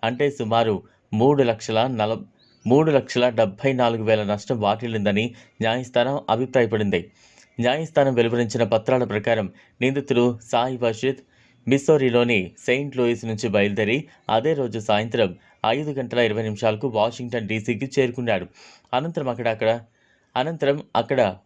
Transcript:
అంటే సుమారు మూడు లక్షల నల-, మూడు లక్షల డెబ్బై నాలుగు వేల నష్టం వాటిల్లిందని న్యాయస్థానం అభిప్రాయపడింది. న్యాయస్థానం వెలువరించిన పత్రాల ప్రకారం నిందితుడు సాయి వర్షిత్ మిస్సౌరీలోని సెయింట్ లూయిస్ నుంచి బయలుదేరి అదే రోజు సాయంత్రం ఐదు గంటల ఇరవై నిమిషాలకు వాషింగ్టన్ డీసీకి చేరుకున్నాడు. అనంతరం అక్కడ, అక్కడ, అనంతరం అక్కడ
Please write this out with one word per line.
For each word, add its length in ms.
అంటే 280
సుమారు 440
మూడు 300
లక్షల 440
నల-, 380
మూడు 260
లక్షల 380
డెబ్బై 440
నాలుగు 320
వేల 180
నష్టం 380
వాటిల్లిందని 640
న్యాయస్థానం 560
అభిప్రాయపడింది. 680
న్యాయస్థానం 540
వెలువరించిన 500
పత్రాల 400
ప్రకారం 420
నిందితుడు 440
సాయి 260
వర్షిత్ 460
మిస్సౌరీలోని 760
సెయింట్ 320
లూయిస్ 280
నుంచి 240
బయలుదేరి 500
అదే 240
రోజు 240
సాయంత్రం 520
ఐదు 240
గంటల 280
ఇరవై 240
నిమిషాలకు 460
వాషింగ్టన్ 600
డీసీకి 380
చేరుకున్నాడు. 600
అనంతరం 340
అక్కడ, 200
అక్కడ, 220
అనంతరం 440
అక్కడ 240